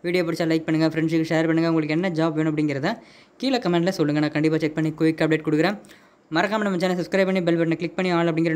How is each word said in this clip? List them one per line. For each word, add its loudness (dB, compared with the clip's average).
வீடியோ 0
பிடிச்சா -2
லைக் 0
பண்ணுங்க, 0
ஃப்ரெண்ட்ஸுக்கு 0
ஷேர் 2
பண்ணுங்க. 2
உங்களுக்கு 0
என்ன -2
ஜாப் 0
வேணும் 0
அப்படிங்கிறத -2
கீழே 0
கமெண்ட்ல 0
சொல்லுங்க. 0
நான் 0
கண்டிப்பா 0
செக் -2
பண்ணி -2
குயிக் 0
அப்டேட் 0
கொடுக்குறேன். 2
மறக்காம 0
நம்ம -2
சேனல் 0
சப்ஸ்கிரைப் 0
பண்ணி, 0
பெல் 2
பட்டனை 0
கிளிக் -6
பண்ணி, 0
ஆல் 2
அப்படிங்கிற 0